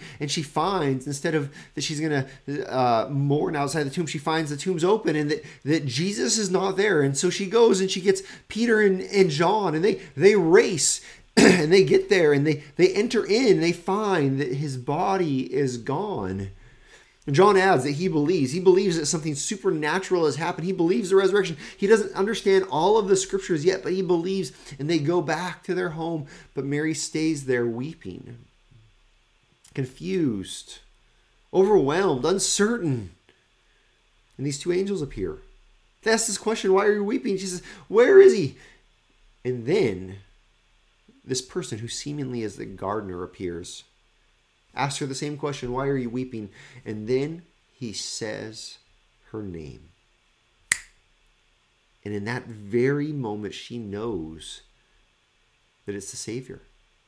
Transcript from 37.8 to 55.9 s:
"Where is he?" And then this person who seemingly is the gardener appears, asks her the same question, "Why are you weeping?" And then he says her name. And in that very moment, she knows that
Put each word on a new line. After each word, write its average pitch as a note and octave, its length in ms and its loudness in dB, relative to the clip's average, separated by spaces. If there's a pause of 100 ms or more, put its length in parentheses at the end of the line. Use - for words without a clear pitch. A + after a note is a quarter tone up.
"Where C4+ 320 8
is F#4+ 140 12
he?" E3+ 240 -2 (880)
And B2 200 -6
then G2 520 -2 (1080)
this F#3 180 -6
person - 360 -10
who A2+ 100 -10
seemingly C3 540 -8
is G#2+ 160 -8
the - 80 -10
gardener F#2+ 580 -8
appears, F2 640 -10 (920)
asks C3+ 220 -4
her D3 80 -4
the C3+ 80 -8
same D3 240 -8
question, C#3+ 340 -6
"Why C3+ 160 -2
are C#3 80 0
you B2 140 -4
weeping?" A#2 400 -8 (340)
And G#2+ 240 -10
then D3 360 -2 (280)
he A2 220 -12
says G#2+ 880 -10 (520)
her G#2+ 120 -10
name. D#2+ 460 -14 (2250)
And G#2 80 -8
in G2+ 140 -4
that A#2+ 220 -6
very A#2+ 640 -2
moment, G#2 400 -6
she - 240 -14
knows G2 840 -10 (1200)
that G2+ 80 -10